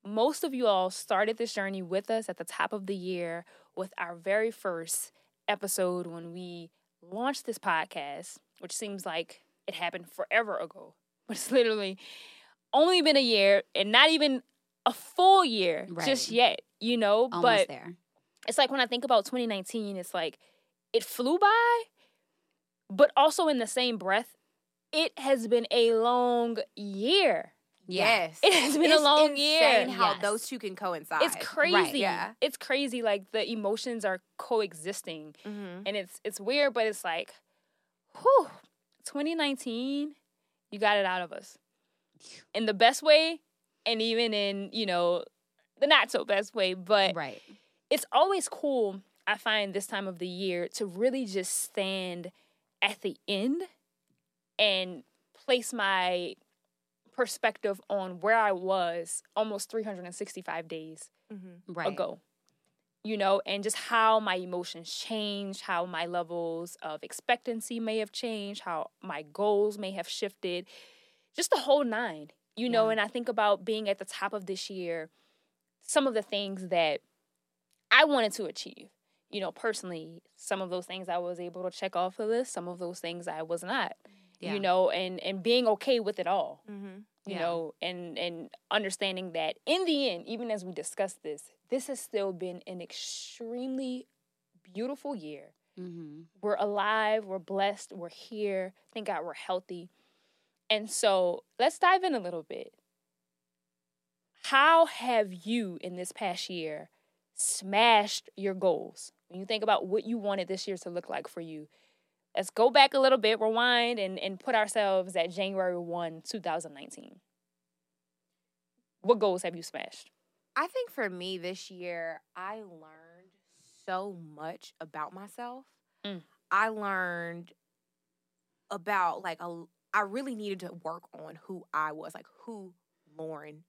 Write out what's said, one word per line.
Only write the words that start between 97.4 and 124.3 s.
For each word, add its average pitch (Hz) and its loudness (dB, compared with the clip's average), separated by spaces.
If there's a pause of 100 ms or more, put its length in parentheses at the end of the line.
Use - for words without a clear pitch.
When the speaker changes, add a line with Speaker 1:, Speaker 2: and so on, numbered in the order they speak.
Speaker 1:
we're 175 -12
here. 190 -6 (200)
Thank 214 -8
God 175 -4
we're 160 -8
healthy. 180 -6 (800)
And 214 0
so 185 2 (160)
let's 277 2
dive 370 6
in 311 2
a 226 -2
little 175 -6
bit. - -12 (1700)
How 311 8
have 226 0 (120)
you 214 -2
in 180 -8
this 180 -10
past 185 -6
year 160 -8 (440)
smashed 208 2
your 196 -2
goals? - -2 (160)
When 180 -14
you 196 -10
think 214 -4
about 208 4
what 202 0
you 233 -2
wanted 196 -2
this 190 -6
year 185 -6
to 180 -12
look 175 -8
like - -6
for - -12
you, 156 -14 (640)
let's 190 -4
go 240 4
back 269 6
a 269 2
little 262 6
bit, 214 2
rewind, 233 2
and, 190 -4
and 190 -6
put 247 -2
ourselves 190 0
at 175 0
January 190 -2
one, 170 -6
two - -10
thousand 165 -4
nineteen. - -20 (1800)
What 220 4
goals 190 2
have 175 -6
you 165 -12
smashed? - -14 (440)
Speaker 3:
I 311 0
think 508 -6
for 220 -4
me 180 -8
this 180 -10
year, 170 -10 (140)
I 190 -10
learned 170 -20 (540)
so 190 -4 (180)